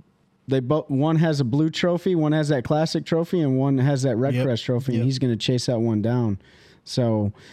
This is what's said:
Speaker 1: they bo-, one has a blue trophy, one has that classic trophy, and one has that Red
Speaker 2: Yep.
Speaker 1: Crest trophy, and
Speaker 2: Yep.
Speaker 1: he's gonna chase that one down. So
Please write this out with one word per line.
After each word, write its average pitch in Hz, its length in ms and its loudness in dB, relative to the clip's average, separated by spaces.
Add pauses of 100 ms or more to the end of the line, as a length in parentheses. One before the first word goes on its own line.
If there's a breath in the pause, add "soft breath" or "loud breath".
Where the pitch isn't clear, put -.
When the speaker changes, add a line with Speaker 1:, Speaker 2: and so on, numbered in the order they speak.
(480)
Speaker 1:
they 135 120 0
bo-, 151 280 0
one 147 280 0
has 156 240 2
a 143 40 0
blue 143 260 0
trophy, 175 440 0
one 151 180 2
has 156 160 0
that 135 160 0
classic 156 400 -2
trophy, 170 360 -2
and 135 180 0
one 135 200 2
has 131 240 2
that 131 140 0
Red 131 180 0
Speaker 2:
Yep. 127 100 0
Speaker 1:
Crest 123 200 -2
trophy, 123 280 -2
and 113 60 0
Speaker 2:
Yep. 117 80 0
Speaker 1:
he's 135 120 0
gonna 123 180 0
chase 123 300 0
that 120 140 0
one 110 220 0
down. 113 360 0 (460 loud breath)
So 110 480 0 (200 loud breath)